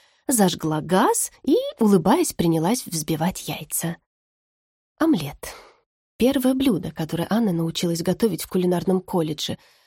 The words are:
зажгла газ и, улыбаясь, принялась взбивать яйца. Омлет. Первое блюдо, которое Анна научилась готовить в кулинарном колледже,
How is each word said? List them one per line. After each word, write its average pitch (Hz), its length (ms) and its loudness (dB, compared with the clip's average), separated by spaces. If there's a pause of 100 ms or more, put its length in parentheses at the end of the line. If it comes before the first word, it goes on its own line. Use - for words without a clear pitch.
(260)
зажгла 175 540 0
газ 196 540 0 (100)
и, 311 140 2 (220)
улыбаясь, 208 520 4
принялась 170 540 0
взбивать 160 640 -4
яйца. 165 480 -6 (1000)
Омлет. 220 560 -2 (640)
Первое 254 360 2
блюдо, 254 400 0
которое 160 360 -4
Анна 214 220 2
научилась 165 500 -2
готовить 175 420 0
в - 40 -12
кулинарном 180 540 0
колледже, 156 560 -4 (300)